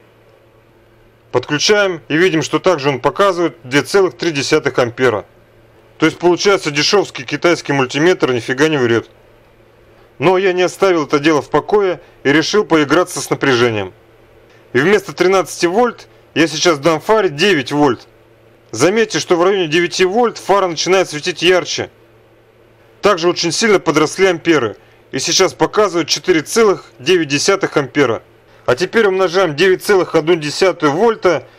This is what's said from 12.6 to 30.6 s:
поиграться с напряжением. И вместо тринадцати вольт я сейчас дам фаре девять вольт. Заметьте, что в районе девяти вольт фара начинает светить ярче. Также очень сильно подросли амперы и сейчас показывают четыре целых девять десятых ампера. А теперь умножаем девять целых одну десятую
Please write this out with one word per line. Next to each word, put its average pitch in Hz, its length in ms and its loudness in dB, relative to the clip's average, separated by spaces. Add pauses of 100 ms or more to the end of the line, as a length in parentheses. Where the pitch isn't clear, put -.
поиграться 156 560 0
с - 80 -10
напряжением. 120 640 0 (800)
И 123 80 0
вместо 190 320 0
тринадцати 180 540 -2
вольт 226 420 -2 (260)
я 156 140 2
сейчас 156 300 0
дам 156 220 0
фаре 208 280 2
девять 156 420 -2
вольт. 143 380 0 (600)
Заметьте, 180 500 0
что 175 160 0
в 165 60 2
районе 185 260 0
девяти 175 380 0
вольт 220 320 0
фара 196 300 0
начинает 170 420 0
светить 151 320 -8
ярче. 165 480 0 (1120)
Также 180 280 0
очень 170 220 -2
сильно 202 300 0
подросли 156 460 0
амперы 156 500 0 (340)
и 131 80 -6
сейчас 170 360 0
показывают 180 540 0
четыре 170 340 0
целых 208 580 0
девять 160 260 0
десятых 151 500 -2
ампера. 127 460 -2 (420)
А 127 120 0
теперь 196 320 0
умножаем 185 480 0
девять 185 260 2
целых 190 320 0
одну 165 220 2
десятую 156 560 0